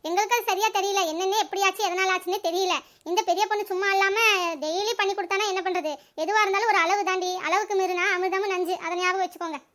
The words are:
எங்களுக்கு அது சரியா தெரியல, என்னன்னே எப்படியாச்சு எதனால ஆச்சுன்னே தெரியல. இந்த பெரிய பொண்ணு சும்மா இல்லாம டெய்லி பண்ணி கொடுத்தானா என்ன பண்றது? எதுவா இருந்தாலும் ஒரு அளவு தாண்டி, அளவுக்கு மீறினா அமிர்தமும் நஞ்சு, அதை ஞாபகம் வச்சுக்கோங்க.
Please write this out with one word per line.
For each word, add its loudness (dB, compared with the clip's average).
எங்களுக்கு 2
அது -2
சரியா 0
தெரியல, 0
என்னன்னே 0
எப்படியாச்சு 0
எதனால 0
ஆச்சுன்னே -2
தெரியல. 0
இந்த 0
பெரிய 2
பொண்ணு 0
சும்மா 0
இல்லாம 4
டெய்லி -2
பண்ணி 0
கொடுத்தானா -2
என்ன -2
பண்றது? -2
எதுவா 2
இருந்தாலும் 2
ஒரு 4
அளவு 2
தாண்டி, 0
அளவுக்கு 0
மீறினா 0
அமிர்தமும் 0
நஞ்சு, -2
அதை -4
ஞாபகம் 0
வச்சுக்கோங்க. -8